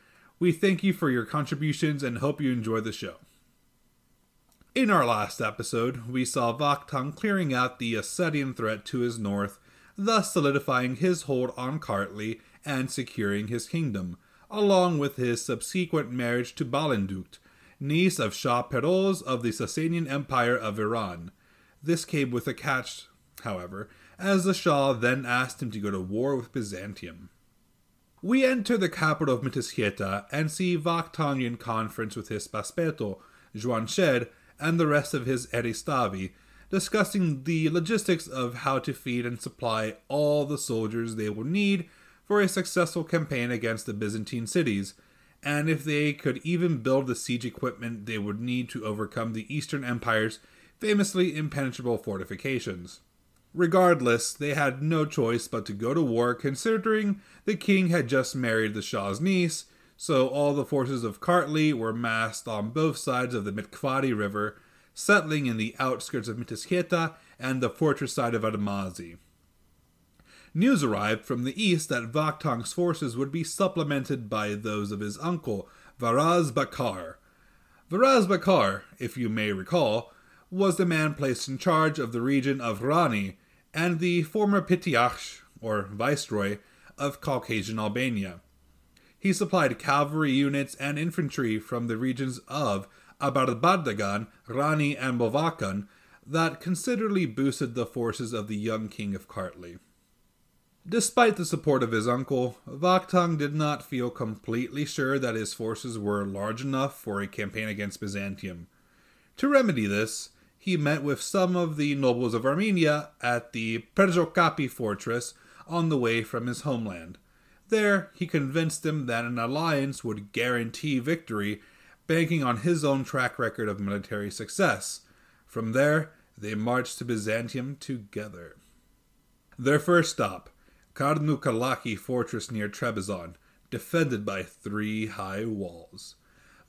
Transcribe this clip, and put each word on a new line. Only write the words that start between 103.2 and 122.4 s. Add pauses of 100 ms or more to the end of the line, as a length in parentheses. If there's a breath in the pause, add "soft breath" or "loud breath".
did
not
feel
completely
sure
that
his
forces
were
large
enough
for
a
campaign
against
Byzantium. (680 soft breath)
To
remedy
this, (280 soft breath)
he
met
with
some
of
the
nobles
of
Armenia (120)
at
the (140)
Perjokapi
fortress (340 loud breath)
on
the
way
from
his
homeland. (500 soft breath)
There,
he
convinced
them
that
an
alliance
would
guarantee
victory, (480 loud breath)
banking